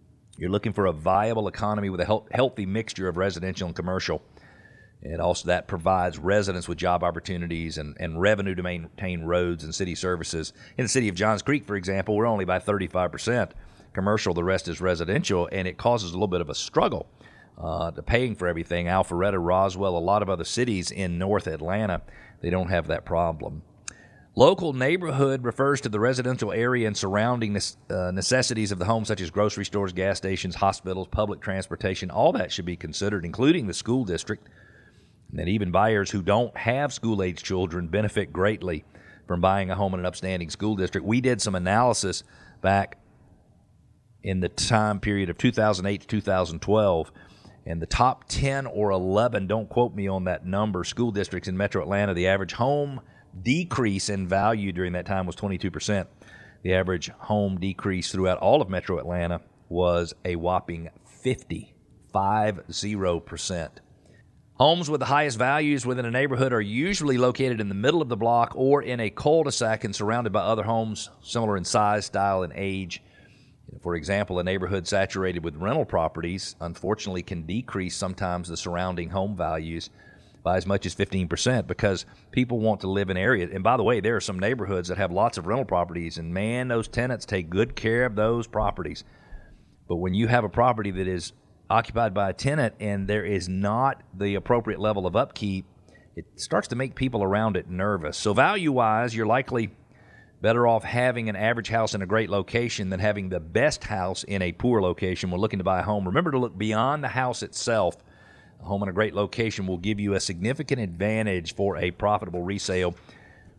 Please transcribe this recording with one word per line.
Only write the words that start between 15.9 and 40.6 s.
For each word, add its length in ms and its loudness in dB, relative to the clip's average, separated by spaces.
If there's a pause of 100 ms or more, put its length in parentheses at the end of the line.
a 20 -10
little 140 0
bit 140 0
of 80 -6
a 60 -6
struggle, 520 -2 (540)
uh, 300 -4
to 100 -12
paying 340 -2
for 120 -4
everything. 380 -2
Alpharetta, 580 0
Roswell, 540 0
a 20 -2
lot 240 2
of 60 -6
other 160 -2
cities 440 -2
in 300 -4
North 280 -2
Atlanta, 540 -4 (400)
they 80 -4
don't 200 0
have 180 0
that 180 -2
problem. 560 -2 (720)
Local 380 6
neighborhood 720 2
refers 380 2
to 80 -2
the 100 0
residential 520 0
area 360 2
and 100 -2
surrounding 560 2
nes-, 240 -4 (140)
uh, 200 -2
necessities 600 2
of 80 -4
the 60 -2
home, 200 -2
such 160 -2
as 80 -6
grocery 360 0
stores, 280 -2
gas 240 0
stations, 380 -4
hospitals, 560 -2
public 300 -2
transportation. 680 -4
All 220 4
that 220 -2
should 120 -6
be 120 -4
considered, 480 -2
including 420 2
the 80 -4
school 300 0
district. 440 -4 (800)
And 100 -8
that 80 -2
even 240 2
buyers 380 4
who 140 -2
don't 340 2
have 360 0
school-age 480 -2
children 460 -2
benefit 460 0
greatly 520 0 (420)
from 120 0
buying 300 4
a 60 0
home 180 0
in 60 -2
an 60 -2
upstanding 440 -4
school 260 -2